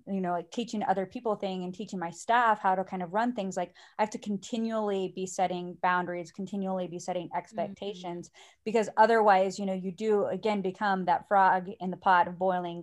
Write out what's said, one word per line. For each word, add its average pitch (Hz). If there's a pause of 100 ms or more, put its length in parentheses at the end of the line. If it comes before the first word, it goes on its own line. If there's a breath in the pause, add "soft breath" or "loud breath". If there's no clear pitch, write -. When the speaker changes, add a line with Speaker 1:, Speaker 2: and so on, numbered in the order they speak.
Speaker 1:
you 190
know, 175
like, 170
teaching 233
other 190
people 226
thing 185
and 180
teaching 190
my 170
staff 226
how 185
to 185
kind 185
of 170
run 233
things, 190
like, 180 (240 soft breath)
I -
have 214
to 214
continually 208
be 190
setting 180
boundaries, 175
continually 190
be 170
setting 175
Speaker 2:
Mm-hmm. 175
Speaker 1:
expectations, 180 (320 soft breath)
because 220
otherwise, 208
you 196
know, 190
you 190
do, 208
again, 196
become 190
that 175
frog 190 (100)
in 180
the 180
pot 180
of 175
boiling 180